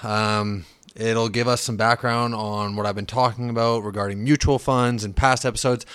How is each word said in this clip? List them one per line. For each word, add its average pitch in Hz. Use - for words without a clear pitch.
Um, 107
it'll 113
give 120
us 123
some 113
background 117
on 104
what 104
I've 101
been 101
talking 120
about 117
regarding 101
mutual 139
funds 120
in 101
past 131
episodes, 123